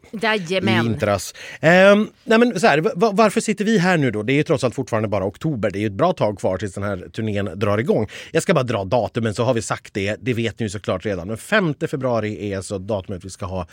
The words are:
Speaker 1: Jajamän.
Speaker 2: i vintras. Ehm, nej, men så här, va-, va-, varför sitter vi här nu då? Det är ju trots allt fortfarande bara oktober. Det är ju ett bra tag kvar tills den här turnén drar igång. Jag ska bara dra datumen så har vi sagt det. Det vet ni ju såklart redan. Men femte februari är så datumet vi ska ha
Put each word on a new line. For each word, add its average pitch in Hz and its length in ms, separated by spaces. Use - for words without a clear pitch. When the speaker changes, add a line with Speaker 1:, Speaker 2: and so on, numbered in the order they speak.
Speaker 1:
Jajamän. 190 640
Speaker 2:
i - 20
vintras. 104 460
Ehm, 190 480
nej, 220 140
men 233 220
så 180 60
här, 143 120
va-, 185 180
va-, 214 160
varför 214 280
sitter 208 240
vi 214 140
här 175 180
nu 135 140
då? 104 120
Det 120 100
är 139 40
ju 151 60
trots 143 220
allt 117 100
fortfarande 110 340
bara 98 180
oktober. 110 440
Det 95 80
är - 20
ju 110 60
ett 101 60
bra 151 200
tag 107 260
kvar 95 180
tills 101 180
den 101 100
här 90 280
turnén 104 460
drar 104 200
igång. 120 300
Jag 160 100
ska 190 120
bara 131 100
dra 110 200
datumen 113 500
så 123 100
har 110 100
vi 110 80
sagt - 320
det. 101 260
Det 117 140
vet 113 260
ni 117 40
ju 101 60
såklart 92 360
redan. 92 220
Men 110 80
femte 165 520
februari 107 640
är 95 80
så 98 180
datumet 95 460
vi 95 60
ska - 160
ha 90 260